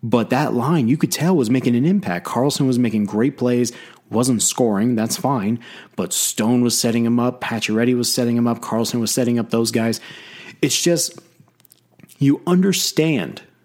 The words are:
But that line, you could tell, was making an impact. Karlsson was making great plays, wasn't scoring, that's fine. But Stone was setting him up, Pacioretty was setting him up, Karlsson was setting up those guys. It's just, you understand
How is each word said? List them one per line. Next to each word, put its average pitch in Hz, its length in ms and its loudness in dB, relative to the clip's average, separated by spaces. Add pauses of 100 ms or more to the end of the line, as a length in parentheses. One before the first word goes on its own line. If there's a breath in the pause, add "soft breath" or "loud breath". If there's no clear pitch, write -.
But 113 280 0
that 127 240 0
line, 127 340 2
you 131 80 4
could 131 160 0
tell, 180 240 2
was 123 140 2
making 123 260 2
an 120 100 2
impact. 165 400 0
Karlsson 139 400 0
was 127 140 2
making 107 260 0
great 110 320 0
plays, 123 360 0 (360 loud breath)
wasn't 117 320 0
scoring, 113 540 0
that's 110 220 -2
fine. 117 420 -2 (380 loud breath)
But - 160 -4
Stone 120 480 0
was 120 180 0
setting 117 260 0
him 120 140 2
up, 120 220 -2
Pacioretty 117 540 0
was 120 160 -2
setting 120 260 0
him 120 100 2
up, 117 140 -2
Karlsson 117 400 -4
was 107 100 -2
setting 120 260 0
up 117 120 -2
those 117 200 0
guys. 113 300 0 (600 loud breath)
It's - 200 0
just, 170 380 0 (1000)
you 143 280 2
understand 165 920 0 (240)